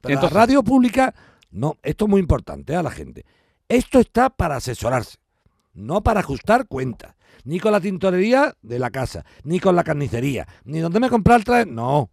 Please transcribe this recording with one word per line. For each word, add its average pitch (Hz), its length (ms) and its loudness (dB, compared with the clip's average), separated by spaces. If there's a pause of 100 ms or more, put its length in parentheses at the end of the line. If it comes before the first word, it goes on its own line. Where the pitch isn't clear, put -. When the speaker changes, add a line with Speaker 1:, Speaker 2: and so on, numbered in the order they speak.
Speaker 1:
Pero 143 140 -2
Speaker 2:
Entonces 151 180 0
Speaker 1:
la 190 80 4
radio 254 220 4
pública, 254 500 2 (380)
no, 117 320 -6
esto - 220 -4
es - 40 0
muy 196 100 4
importante, 90 540 -4
¿eh? - 20 -2
A 180 60 -2
la 143 80 -4
gente. - 340 -16 (460)
Esto 254 300 4
está 240 320 2
para 160 240 -4
asesorarse, 120 640 -4 (580)
no 143 260 -4
para 214 200 0
ajustar 214 440 -2
cuentas. 131 480 -10 (300)
Ni 156 160 -6
con 214 120 2
la 208 100 2
tintorería 196 800 0
de 117 160 -8
la 123 100 -2
casa, 127 340 -8 (200)
ni 165 160 -2
con 180 160 2
la 175 80 2
carnicería, 135 640 -4 (160)
ni 156 160 -8
donde 170 200 -2
me 254 120 2
comprar 233 260 4
el 202 80 0
traje, 240 220 2
no. 123 460 -2